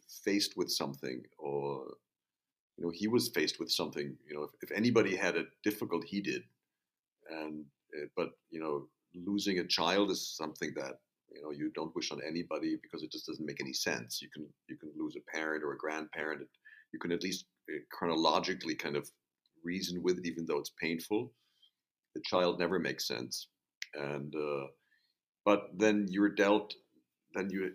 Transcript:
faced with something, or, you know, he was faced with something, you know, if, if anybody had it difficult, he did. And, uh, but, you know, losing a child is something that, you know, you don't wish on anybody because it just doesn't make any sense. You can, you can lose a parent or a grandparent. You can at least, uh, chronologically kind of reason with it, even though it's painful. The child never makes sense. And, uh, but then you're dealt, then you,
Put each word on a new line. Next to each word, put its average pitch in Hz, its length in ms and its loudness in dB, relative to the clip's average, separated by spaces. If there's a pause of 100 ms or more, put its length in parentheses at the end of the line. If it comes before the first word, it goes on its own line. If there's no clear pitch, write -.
(240)
faced 101 320 2
with 87 140 0
something, 69 520 -2 (160)
or, 71 480 -2 (920)
you - 80 -6
know, 85 80 0
he 98 160 -2
was 117 260 4
faced 78 260 2
with 80 100 -2
something, 73 460 -2 (120)
you 76 60 -10
know, 73 80 -4
if, 73 80 -6 (120)
if - 140 -6
anybody 107 400 6
had 92 200 2
it 82 100 0 (160)
difficult, 104 420 0
he 98 160 -2
did. 64 220 -2 (880)
And, 78 340 -8 (320)
uh, 76 100 -8 (100)
but, 85 140 -2 (200)
you 80 100 -8
know, 73 280 -2 (260)
losing 95 460 0
a 82 60 -2
child 92 440 4
is - 260 -4
something 78 400 -4
that, 69 180 -4 (380)
you 71 100 -16
know, 76 80 -8
you 76 240 -4
don't 80 200 -6
wish 78 180 -2
on 73 140 -4
anybody 80 560 -2
because 73 200 -10
it 76 100 -10
just - 140 -8
doesn't 76 200 -6
make 73 140 -6
any 69 120 -6
sense. 62 480 -2
You 73 120 -12
can, 76 140 -10 (220)
you 76 80 -10
can 78 200 -14
lose 78 200 -4
a - 200 -8
parent 78 280 0
or 71 80 -2
a 69 60 -6
grandparent. 78 640 -4 (500)
You - 60 -10
can 87 140 -2
at 85 100 0
least, 92 240 -4 (240)
uh, 76 80 -6 (140)
chronologically 82 840 2
kind 73 220 -2
of 71 120 -2 (560)
reason 90 380 -4
with 90 160 4
it, 90 80 -6
even 82 200 -4
though 78 120 0
it's 69 220 -6
painful. 85 520 -2 (840)
The - 100 -6
child 90 340 4
never 87 200 2
makes 73 280 -2
sense. 62 420 -4 (460)
And, 73 400 -4
uh, 73 320 -2 (800)
but 101 320 6
then 104 320 6
you're 101 220 6
dealt, 101 440 6 (600)
then 98 160 0
you, 95 240 -2